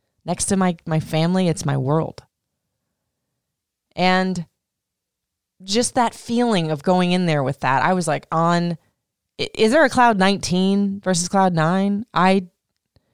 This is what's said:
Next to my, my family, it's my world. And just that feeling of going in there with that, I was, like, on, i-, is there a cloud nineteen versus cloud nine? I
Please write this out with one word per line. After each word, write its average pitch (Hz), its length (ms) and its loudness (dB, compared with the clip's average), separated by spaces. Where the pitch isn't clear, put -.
Next 175 200 -6
to 202 120 0
my, 180 260 0
my 156 160 -2
family, 175 480 0
it's 156 160 -4
my 139 140 -2
world. 147 440 -4
And 185 500 0
just 208 320 -2
that 233 200 0
feeling 226 560 -2
of 147 120 -4
going 180 300 2
in 180 120 0
there 151 180 0
with 135 180 -4
that, 131 220 0
I 180 120 2
was, 175 120 -2
like, 143 240 -4
on, 170 460 0
i-, - 140 -4
is 220 180 2
there 311 120 4
a 254 40 2
cloud 233 300 4
nineteen 196 840 0
versus 175 280 -2
cloud 190 260 2
nine? 190 580 0
I 185 360 2